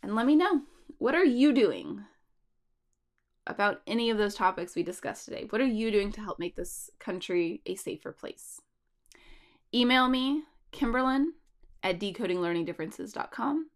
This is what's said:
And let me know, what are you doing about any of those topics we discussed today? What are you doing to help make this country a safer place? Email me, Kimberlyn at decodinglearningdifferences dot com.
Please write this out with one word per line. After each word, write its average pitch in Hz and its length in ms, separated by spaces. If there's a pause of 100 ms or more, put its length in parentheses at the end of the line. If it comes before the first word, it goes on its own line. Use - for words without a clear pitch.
And 202 120
let 233 120
me 294 100
know, 359 260 (360)
what 254 160
are 359 100
you 262 300
doing 202 500 (1400)
about - 400
any 233 240
of 214 80
those 202 160
topics 180 400
we 175 80
discussed - 420
today? - 240
What 220 140
are 269 40
you 226 240
doing 202 220
to 214 80
help 202 180
make 175 160
this - 440
country 180 680
a 180 120
safer - 360
place? - 480 (1120)
Email 247 340
me, 262 360 (300)
Kimberlyn 262 560 (540)
at 185 160
decodinglearningdifferences 175 1160
dot - 160
com. 294 460